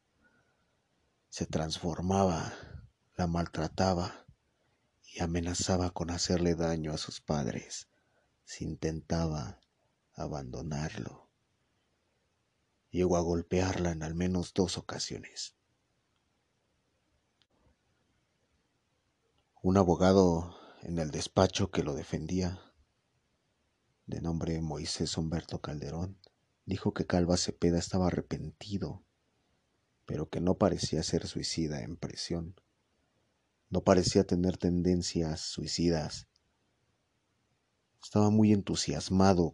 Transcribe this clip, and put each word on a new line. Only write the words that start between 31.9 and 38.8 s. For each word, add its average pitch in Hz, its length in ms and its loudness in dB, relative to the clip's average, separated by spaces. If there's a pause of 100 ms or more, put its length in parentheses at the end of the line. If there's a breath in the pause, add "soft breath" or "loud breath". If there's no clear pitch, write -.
prisión. 85 580 -8 (1120)
No 92 140 -2
parecía 95 420 6
tener 90 300 2
tendencias 87 840 0
suicidas. - 880 -2 (1700)
Estaba 104 280 4
muy 107 240 6
entusiasmado 92 1000 4